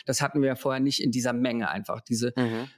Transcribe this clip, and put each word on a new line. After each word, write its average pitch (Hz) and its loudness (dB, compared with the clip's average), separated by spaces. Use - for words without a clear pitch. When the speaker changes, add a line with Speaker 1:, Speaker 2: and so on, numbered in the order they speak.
Speaker 1:
das 135 0
hatten 143 0
wir 135 4
ja 127 0
vorher 131 -2
nicht 135 2
in 123 2
dieser 123 0
Menge 117 0
einfach. 98 -4
Diese, 120 -2
Speaker 2:
Mhm. 120 0